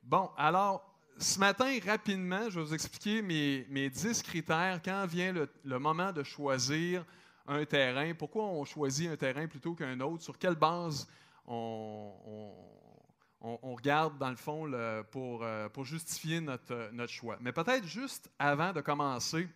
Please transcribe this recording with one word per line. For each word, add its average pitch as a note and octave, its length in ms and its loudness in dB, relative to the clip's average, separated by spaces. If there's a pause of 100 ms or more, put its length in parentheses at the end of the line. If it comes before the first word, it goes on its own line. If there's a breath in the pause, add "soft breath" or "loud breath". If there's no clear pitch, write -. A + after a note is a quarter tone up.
Bon, E3+ 320 4
alors, F#3 600 4 (220)
ce - 220 0
matin, A#3+ 440 6
rapidement, G3 640 0
je F3 120 -2
vais D#3 60 0
vous D3+ 60 -2
expliquer G#3 480 0
mes, D3 480 2
mes C#3 220 0
dix F3 320 0
critères E3+ 580 0
quand F#3+ 260 -2
vient F3+ 260 0
le, D#3+ 180 0 (140)
le C3 160 -2
moment E3 320 2
de D3+ 100 -2
choisir D3 840 0 (440 loud breath)
un D3 160 0
terrain. C#3+ 500 4
Pourquoi E3 300 -4
on E3+ 200 -2
choisit D3 460 -2
un D3+ 60 -4
terrain C#3+ 320 0
plutôt D#3+ 260 -6
qu'un C3 240 -6
autre ? D#3+ 240 -4
Sur - 160 -12
quelle F3+ 160 4
base D#3+ 560 4 (360 loud breath)
on, A2 680 -6 (100)
on, G#2+ 300 -12 (880 soft breath)
on, A#2 200 -6
on B2+ 140 -8
regarde, C#3+ 440 2
dans C3 120 0
le B2 60 -6
fond, D#3 300 -6
le, A2+ 440 -2
pour, B2 320 -6
euh, A2 260 -4
pour C3+ 160 -8
justifier D#3+ 560 -4
notre, C3+ 320 -6
euh, A2+ 200 -6
notre A#2+ 200 -6
choix ? A2 280 -6
Mais B2 100 -2
peut-être G3+ 380 0
juste A#3+ 500 -10
avant C#3+ 340 4
de D3+ 100 -2
commencer D3 720 0